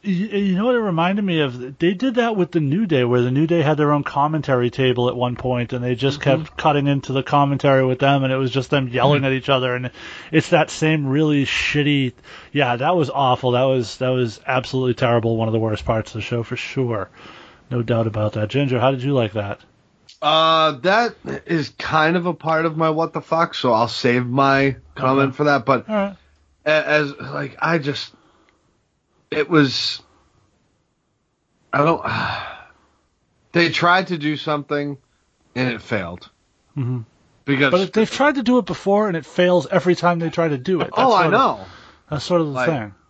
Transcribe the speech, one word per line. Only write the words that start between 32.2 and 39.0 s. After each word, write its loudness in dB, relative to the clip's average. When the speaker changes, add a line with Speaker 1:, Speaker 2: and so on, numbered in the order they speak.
Speaker 2:
they 2
tried 2
to -4
do -4
something -6
and -2
it -12
failed. -8
Speaker 1:
Mm-hmm. -4
Speaker 2:
Because 2
Speaker 1:
But 2
they've 0
tried 0
to -4
do 4
it -4
before 0